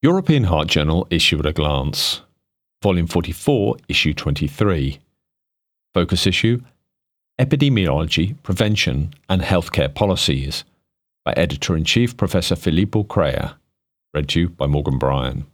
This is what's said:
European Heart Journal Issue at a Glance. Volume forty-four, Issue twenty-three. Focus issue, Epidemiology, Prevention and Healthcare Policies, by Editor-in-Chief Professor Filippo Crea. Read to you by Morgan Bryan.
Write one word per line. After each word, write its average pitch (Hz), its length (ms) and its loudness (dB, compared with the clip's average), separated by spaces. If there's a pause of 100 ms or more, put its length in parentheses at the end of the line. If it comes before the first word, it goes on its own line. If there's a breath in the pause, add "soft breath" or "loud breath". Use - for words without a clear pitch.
European 160 440 2
Heart 78 240 2
Journal 80 400 2
Issue 82 300 2
at 73 60 -2
a 76 60 0
Glance. 73 680 -2 (600)
Volume 90 240 2
forty-four, 90 680 0 (140)
Issue - 240 0
twenty-three. 73 840 -2 (960)
Focus 90 320 0
issue, 113 360 2 (760)
Epidemiology, 101 1040 2
Prevention 90 720 0 (140)
and 92 140 0
Healthcare 82 520 0
Policies, 73 680 -2 (640)
by - 100 -2
Editor-in-Chief 85 800 0
Professor 92 400 0
Filippo 98 480 0
Crea. - 520 -2 (580)
Read 73 160 -2
to - 100 0
you 87 80 2
by 73 200 -4
Morgan 71 300 0
Bryan. 65 560 -2